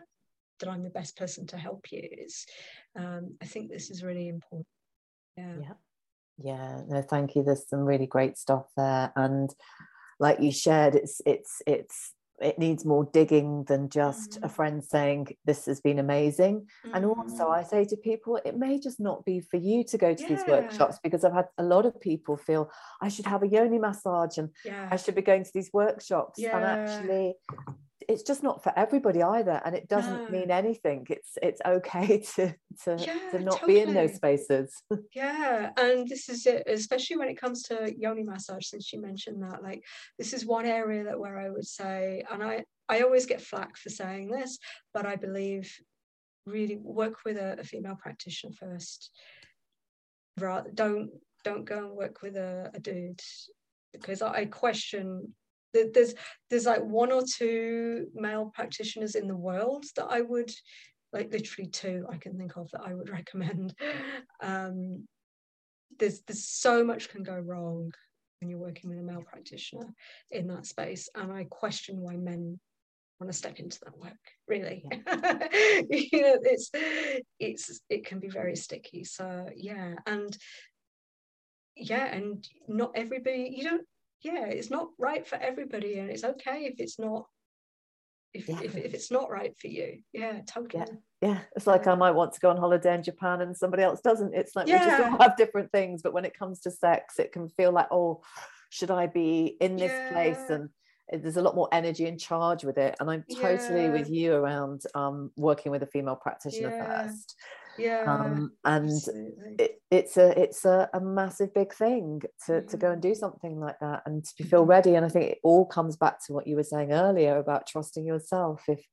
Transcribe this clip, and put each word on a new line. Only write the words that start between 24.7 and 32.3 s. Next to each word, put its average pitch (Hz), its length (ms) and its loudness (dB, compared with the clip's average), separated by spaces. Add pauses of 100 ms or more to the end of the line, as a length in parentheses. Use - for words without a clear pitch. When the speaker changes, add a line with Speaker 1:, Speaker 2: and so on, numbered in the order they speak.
Speaker 2:
I 185 60 2
should 185 180 -2
be 190 80 2
going 190 220 6
to - 100 -16
these 190 180 -4
workshops." 208 680 0
And 226 40 -2
Speaker 1:
Yeah. 220 340 0
Speaker 2:
actually, 190 560 -2 (720)
it's 220 140 0
just 277 200 -2
not 269 200 -2
for - 160 0
everybody 214 440 4
either, 185 420 2
and 170 100 -4
it 170 140 -6
doesn't 233 360 0
Speaker 1:
No. 226 60 -10
Speaker 2:
mean 180 200 -2
anything. 180 600 0
It's, - 320 -8
it's - 220 0
okay 185 540 4
<laughs> - 180 -6